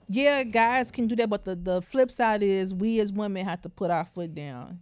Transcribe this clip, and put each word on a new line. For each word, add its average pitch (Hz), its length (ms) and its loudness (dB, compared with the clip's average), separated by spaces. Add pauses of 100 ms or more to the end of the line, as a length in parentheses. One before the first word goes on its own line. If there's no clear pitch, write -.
yeah, 269 360 2
guys 233 480 2
can 240 160 -2
do 233 100 0
that, 226 120 2
but 208 160 -2
the, 190 100 -4
the 180 260 -2
flip 254 300 2
side 220 320 2
is 190 300 0
we 220 260 0
as 208 140 0
women 196 320 -4
have 180 160 -6
to - 80 -12
put 180 220 -4
our 170 140 0
foot 170 300 -10
down, 143 460 -12